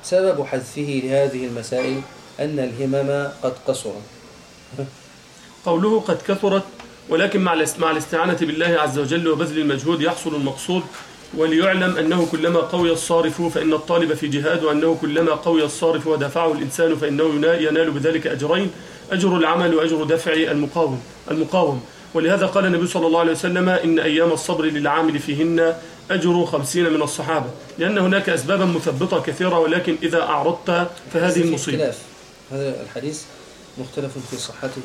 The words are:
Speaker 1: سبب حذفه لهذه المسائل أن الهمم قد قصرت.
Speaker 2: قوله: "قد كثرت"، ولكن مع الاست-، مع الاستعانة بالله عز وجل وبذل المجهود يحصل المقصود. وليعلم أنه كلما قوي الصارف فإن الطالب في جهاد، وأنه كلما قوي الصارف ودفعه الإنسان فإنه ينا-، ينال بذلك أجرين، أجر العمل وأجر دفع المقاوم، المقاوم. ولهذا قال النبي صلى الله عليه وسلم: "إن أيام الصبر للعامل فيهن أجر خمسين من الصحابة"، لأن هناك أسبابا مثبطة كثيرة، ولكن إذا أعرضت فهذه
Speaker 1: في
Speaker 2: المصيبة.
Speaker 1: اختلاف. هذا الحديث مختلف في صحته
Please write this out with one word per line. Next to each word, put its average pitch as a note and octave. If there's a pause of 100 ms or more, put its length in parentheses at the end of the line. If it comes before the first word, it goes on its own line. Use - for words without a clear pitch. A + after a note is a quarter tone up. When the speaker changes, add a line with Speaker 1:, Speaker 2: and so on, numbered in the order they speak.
Speaker 1:
سبب F3+
حذفه C3+
لهذه C3
المسائل B2 (400)
أن D3
الهمم C3+ (100)
قد B2+ (120)
قصرت. G#2 (1600)
Speaker 2:
قوله: G3
"قد G3 (100)
كثرت"، G3 (440)
ولكن F#3+
مع F3+
الاست-، D#3
مع E3
الاستعانة E3
بالله D#3+
عز D3+
وجل D#3+
وبذل D#3
المجهود D3
يحصل E3
المقصود. D3 (520)
وليعلم F3+
أنه D#3+
كلما E3
قوي E3+
الصارف E3
فإن D#3+
الطالب D#3
في D3
جهاد، D3
وأنه D#3
كلما D#3+
قوي D#3
الصارف D#3
ودفعه D#3
الإنسان D3+
فإنه D3
ينا-، D#3
ينال D#3
بذلك D#3
أجرين، E3+ (400)
أجر F#3
العمل E3+
وأجر D#3+
دفع D#3+
المقاوم، D3+ (280)
المقاوم. D3+ (300)
ولهذا F3+
قال F#3+
النبي F3
صلى E3
الله E3
عليه E3
وسلم: F3+
"إن E3
أيام D#3+
الصبر D#3+
للعامل D3
فيهن E3 (340)
أجر F3
خمسين D#3
من D#3
الصحابة"، C#3+ (280)
لأن G3
هناك F#3+
أسبابا E3+
مثبطة E3
كثيرة، E3+
ولكن E3
إذا E3
أعرضت E3+ (220)
فهذه F3
Speaker 1:
في E3+
Speaker 2:
المصيبة. D3
Speaker 1:
اختلاف. C#3+ (500)
هذا C3+
الحديث B2 (560)
مختلف C3+ (120)
في -
صحته B2+